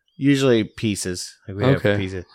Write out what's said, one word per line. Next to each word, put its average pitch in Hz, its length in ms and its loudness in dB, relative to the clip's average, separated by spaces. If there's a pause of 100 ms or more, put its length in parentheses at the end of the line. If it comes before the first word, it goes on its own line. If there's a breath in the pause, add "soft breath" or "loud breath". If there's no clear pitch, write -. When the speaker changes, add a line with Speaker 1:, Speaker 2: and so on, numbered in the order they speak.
(180)
Speaker 1:
Usually 135 460 4
pieces. - 680 -6 (120)
Like, 95 100 -10
we 104 80 -2
have 131 120 4
Speaker 2:
Okay. 104 200 2
Speaker 1:
pieces. 95 380 -6